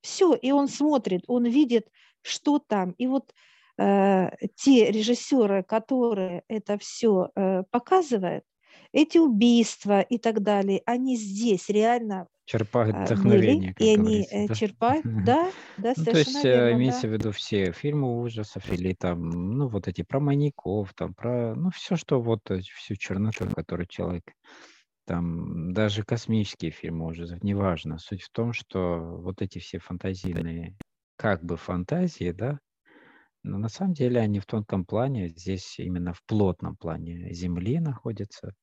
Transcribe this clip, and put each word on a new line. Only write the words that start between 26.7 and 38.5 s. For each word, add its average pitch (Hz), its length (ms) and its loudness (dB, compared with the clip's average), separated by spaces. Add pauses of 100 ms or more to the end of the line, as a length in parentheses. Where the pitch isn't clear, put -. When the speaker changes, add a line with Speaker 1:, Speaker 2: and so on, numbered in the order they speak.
Speaker 2:
фильмы 82 360 -8
ужасов, 85 360 -10
неважно. 92 540 -2
Суть - 240 -12
в - 100 -20
том, 117 220 -2
что 87 680 -6
вот 92 200 -8
эти 92 180 -8
все - 200 -12
фантазийные, 87 960 -8 (400)
как 95 280 -2
бы 85 140 -4
фантазии, 95 760 -4
да, 120 280 -6 (840)
но 98 140 -6
на 110 120 -4
самом 185 240 -4
деле 123 260 0
они 104 200 0
в - 60 -14
тонком 104 400 -4
плане, 110 440 -2
здесь 92 500 -8
именно 90 340 -4
в - 120 -18
плотном 95 500 0
плане 85 580 -10
Земли 90 460 -4
находятся. 113 840 -8